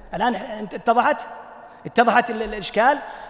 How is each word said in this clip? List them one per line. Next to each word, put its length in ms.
الآن 220
انت-، 380
اتضحت؟ 520
اتضحت 440
ال-، 120
الإشكال؟ 580